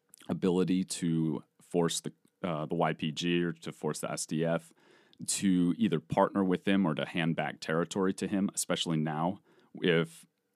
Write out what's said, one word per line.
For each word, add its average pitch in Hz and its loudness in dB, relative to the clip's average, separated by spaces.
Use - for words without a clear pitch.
ability 90 2
to 82 -2
force 85 0
the, - -8
uh, 78 -4
the 87 -4
Y 80 2
P 80 -6
G 87 0
or 85 -2
to 80 -12
force - -4
the 58 -4
S 73 -6
D 80 -2
F 82 -2
to 90 2
either 85 2
partner 98 2
with 90 0
him 98 4
or 76 0
to 67 -2
hand 82 -2
back 71 -4
territory 92 0
to 95 -6
him, 98 0
especially 87 -2
now 78 -2
if 82 0